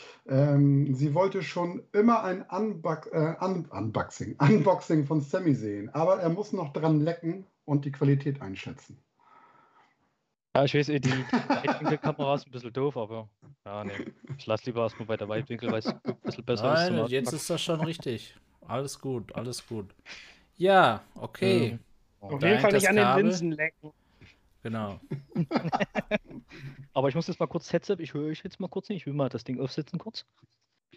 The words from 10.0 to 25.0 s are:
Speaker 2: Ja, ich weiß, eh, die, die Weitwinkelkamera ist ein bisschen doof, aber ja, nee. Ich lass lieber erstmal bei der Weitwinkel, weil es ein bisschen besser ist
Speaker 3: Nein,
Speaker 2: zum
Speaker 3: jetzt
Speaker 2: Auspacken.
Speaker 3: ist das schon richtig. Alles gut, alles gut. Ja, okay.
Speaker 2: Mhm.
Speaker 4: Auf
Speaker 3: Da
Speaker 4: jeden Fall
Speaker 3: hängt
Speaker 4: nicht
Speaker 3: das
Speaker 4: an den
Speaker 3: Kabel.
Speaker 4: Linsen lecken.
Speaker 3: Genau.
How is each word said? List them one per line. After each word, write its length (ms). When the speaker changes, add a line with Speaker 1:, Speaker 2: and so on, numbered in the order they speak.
Speaker 2:
Ja, 80
ich 100
weiß, 160
eh, 100
die, 100
die 60
Weitwinkelkamera 840
ist 120
ein 40
bisschen 220
doof, 240
aber 320
ja, 180
nee. 100
Ich 80
lass 200
lieber 180
erstmal 240
bei 100
der 100
Weitwinkel, 440
weil 80
es 80
ein 120
bisschen 220
besser 280
ist 60
Speaker 3:
Nein, 80
Speaker 2:
zum 200
Speaker 3:
jetzt 200
Speaker 2:
Auspacken. 100
Speaker 3:
ist 120
das 120
schon 200
richtig. 540
Alles 320
gut, 360
alles 320
gut. 260
Ja, 440
okay. 560
Speaker 2:
Mhm. 80
Speaker 4:
Auf 200
Speaker 3:
Da 80
Speaker 4:
jeden 120
Fall 120
Speaker 3:
hängt 20
Speaker 4:
nicht 100
Speaker 3:
das 60
Speaker 4:
an 80
den 80
Speaker 3:
Kabel. 180
Speaker 4:
Linsen 300
lecken. 400
Speaker 3:
Genau. 380